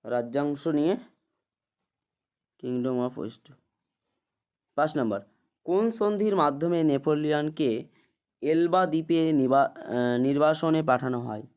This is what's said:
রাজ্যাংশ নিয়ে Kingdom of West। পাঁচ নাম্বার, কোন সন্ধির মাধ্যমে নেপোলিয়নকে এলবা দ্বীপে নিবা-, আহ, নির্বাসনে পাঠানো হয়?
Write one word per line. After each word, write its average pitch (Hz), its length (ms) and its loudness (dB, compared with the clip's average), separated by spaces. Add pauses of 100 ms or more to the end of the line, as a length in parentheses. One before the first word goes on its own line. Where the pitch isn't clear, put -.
রাজ্যাংশ 131 640 -4
নিয়ে 160 300 0 (1600)
Kingdom 123 240 -6
of 123 400 -4
West। - 280 -16 (1200)
পাঁচ 151 200 0
নাম্বার, 110 260 0 (420)
কোন 208 280 0
সন্ধির 208 440 0
মাধ্যমে 160 480 2
নেপোলিয়নকে 151 1040 0 (540)
এলবা 170 440 2
দ্বীপে 160 460 0
নিবা-, 135 480 2
আহ, 123 380 -2
নির্বাসনে 156 680 2
পাঠানো 127 380 0
হয়? 113 220 -10 (140)